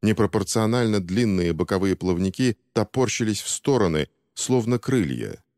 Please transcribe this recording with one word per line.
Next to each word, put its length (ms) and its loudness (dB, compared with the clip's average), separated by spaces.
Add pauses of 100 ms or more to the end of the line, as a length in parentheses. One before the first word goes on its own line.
Непропорционально 960 0
длинные 540 0
боковые 420 0
плавники 640 0 (160)
топорщились 680 -2
в 80 -10
стороны, 580 0 (280)
словно 420 0
крылья, 680 -2 (140)